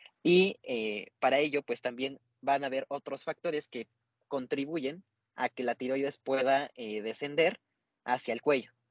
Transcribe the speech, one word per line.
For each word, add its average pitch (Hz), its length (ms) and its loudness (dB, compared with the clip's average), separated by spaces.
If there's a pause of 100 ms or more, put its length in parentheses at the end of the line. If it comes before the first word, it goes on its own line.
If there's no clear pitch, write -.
(240)
y, 185 400 6
eh, 110 560 -4
para 131 180 4
ello, 143 260 0
pues, - 180 -6
también 127 380 -4 (220)
van 139 220 2
a 135 40 -2
haber 135 220 -4
otros 139 340 -8
factores 156 460 -4
que 117 180 -10 (400)
contribuyen 139 760 -4 (320)
a 127 120 0
que - 160 -8
la 120 120 0
tiroides 135 420 -2
pueda, 135 580 2
eh, 107 260 -6
descender 147 600 0 (420)
hacia 123 300 -2
el 120 80 -6
cuello. 139 320 2 (180)